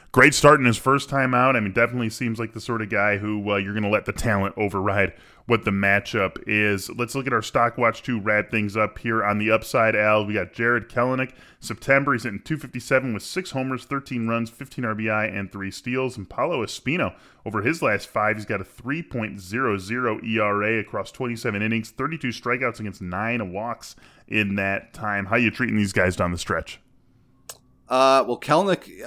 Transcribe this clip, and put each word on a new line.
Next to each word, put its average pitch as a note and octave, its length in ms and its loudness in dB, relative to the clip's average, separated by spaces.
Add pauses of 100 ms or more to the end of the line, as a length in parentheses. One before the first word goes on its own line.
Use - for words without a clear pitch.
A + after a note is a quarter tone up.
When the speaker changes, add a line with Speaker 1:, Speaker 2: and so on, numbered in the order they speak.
(120)
Speaker 1:
great C#3+ 220 8
start D3 260 8
in B2+ 60 2
his A#2 120 4
first C3+ 320 0
time C3 260 0
out. B2+ 200 4
I A#2 40 2
mean, G2+ 140 -2
definitely A#2+ 360 2
seems A2+ 300 -4
like A2 140 -6
the A2 80 -10
sort A2+ 200 -4
of G#2 80 -4
guy G#2 280 2
who, G#2 340 -2
uh, G2+ 60 2
you're G2 180 -4
gonna G#2 140 0
let G#2 160 0
the G2+ 80 -4
talent G2 440 0
override G2 560 0 (320)
what A#2 180 2
the G#2+ 80 0
matchup G2 720 0
is. G#2 440 0
Let's A#2+ 260 -6
look C3+ 100 -4
at C3+ 60 -4
our A2+ 100 2
stock A#2+ 360 0
watch A#2 260 0
to A#2+ 160 -2
wrap G#2 320 0
things G#2 240 -2
up G#2+ 240 0
here A2+ 240 0
on G#2 140 2
the G#2+ 120 0
upside, A2+ 460 2
Al. G#2+ 300 4
We G#2 80 -4
got F2+ 180 -2
Jared A#2 380 0
Kelenic. B2+ 440 -2 (280)
September, C#3 500 0
he's A#2 120 -2
hitting G2+ 200 -8
two D#3+ 140 -4
fifty-seven C3 560 -2
with G2+ 100 -6
six - 280 -8
homers, C3 340 -4
thirteen C3 420 -4
runs, A#2 220 -2
fifteen - 340 -10
R A2 100 -2
B A2 160 -4
I, G#2+ 160 0
and G2 240 -6
three G2 220 -8
steals. B2+ 460 -4
And G2 120 -12
Paolo C3+ 360 -2
Espino, C3+ 500 -4 (300)
over G2+ 160 -2
his D#3 200 -2
last G#2+ 280 0
five, G#2+ 260 2
he's G#2 100 -8
got G2+ 140 -2
a F#2 60 -8
three D3 360 -6
point A2 380 -8
zero G#2 380 0
zero A2 440 -2
E A2 160 -2
R G#2 260 2
A A2 160 2
across G2+ 340 -6
twenty-seven A#2 480 -4
innings, A2 300 -2
thirty-two C#3+ 380 -4
strikeouts B2 520 -4
against G2+ 200 -10
nine G2 520 -4
walks A2+ 420 -10 (320)
in G#2 280 0
that G2 380 -2
time. G2+ 340 -4
How A2+ 100 2
you A#2 120 2
treating G#2+ 280 -2
these G2+ 160 0
guys F#2 240 2
down F2 160 0
the E2+ 40 -4
stretch? - 440 -6 (1080)
Speaker 2:
Uh, C3 380 6
well, A#2+ 100 -2
Kelenic, D3 680 0